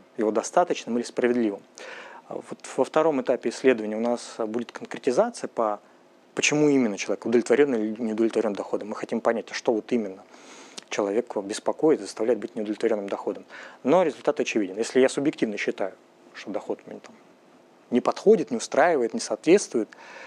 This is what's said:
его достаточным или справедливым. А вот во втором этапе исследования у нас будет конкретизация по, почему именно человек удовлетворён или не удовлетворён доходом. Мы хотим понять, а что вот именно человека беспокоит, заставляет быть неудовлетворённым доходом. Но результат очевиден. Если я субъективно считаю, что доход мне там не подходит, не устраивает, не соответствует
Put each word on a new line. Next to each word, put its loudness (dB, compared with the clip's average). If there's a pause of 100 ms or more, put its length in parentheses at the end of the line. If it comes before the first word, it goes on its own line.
(180)
его 2
достаточным 0
или -2
справедливым. 0 (680)
А -10
вот -12 (180)
во 2
втором 2
этапе 0
исследования 2
у -4
нас -2
будет -4
конкретизация -2
по, -2 (520)
почему 2
именно 2
человек -6
удовлетворён 4
или -4
не -2
удовлетворён 0
доходом. -6
Мы -8
хотим -4
понять, -2
а -14
что 0
вот -2
именно -2 (640)
человека -2
беспокоит, 0
заставляет -2
быть -8
неудовлетворённым -2
доходом. -6 (400)
Но 6
результат 0
очевиден. 0
Если 2
я 6
субъективно -2
считаю, -4 (400)
что -14
доход -6
мне -14
там -20 (800)
не 4
подходит, 4
не -4
устраивает, 2
не -4
соответствует 2 (380)